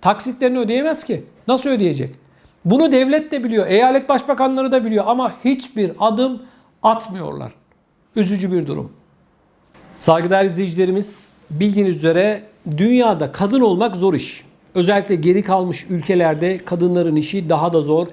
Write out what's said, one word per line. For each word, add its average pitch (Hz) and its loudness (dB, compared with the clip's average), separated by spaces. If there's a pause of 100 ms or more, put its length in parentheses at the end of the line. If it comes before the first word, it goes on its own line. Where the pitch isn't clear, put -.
taksitlerini 247 -2
ödeyemez 277 -2
ki. 175 -6 (240)
Nasıl 262 0
ödeyecek? 156 -2 (500)
Bunu 294 4
devlet 277 2
de 269 -4
biliyor, 226 0
eyalet 262 4
başbakanları 262 0
da 254 2
biliyor 214 0
ama 240 0 (140)
hiçbir 220 -2
adım 233 0 (420)
atmıyorlar. 180 -4 (640)
Üzücü 190 0
bir 170 -2
durum. 143 -8 (1040)
Saygıdeğer 175 2
izleyicilerimiz, 185 -4 (160)
bildiğiniz 196 0
üzere 180 0 (360)
dünyada 214 2
kadın 208 0
olmak 202 2
zor 180 0
iş. - -6 (320)
Özellikle 202 0
geri 180 2
kalmış 185 -2
ülkelerde 175 0
kadınların 175 0
işi 156 -2
daha 165 0
da 160 4
zor. 156 0